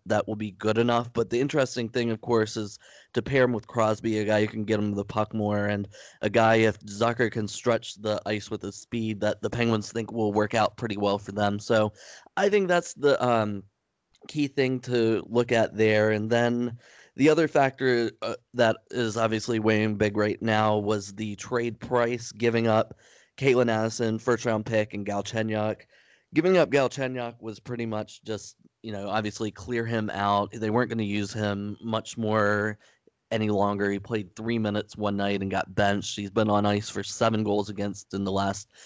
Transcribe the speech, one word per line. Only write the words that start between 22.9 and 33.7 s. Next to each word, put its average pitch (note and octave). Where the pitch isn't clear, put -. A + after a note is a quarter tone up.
Caitlin B2+
Addison, A2
first A#2
round A2
pick, G#2+
and G#2
Galchenyuk. G#2+
Giving F3
up D#3
Galchenyuk B2+
was A2
pretty A#2
much G#2+
just, -
you A2
know, G2
obviously G#2+
clear A#2
him A2+
out. G2+
They A2
weren't A#2+
gonna A2+
use G2+
him G#2
much A2
more G#2+
any G#2+
longer. G2+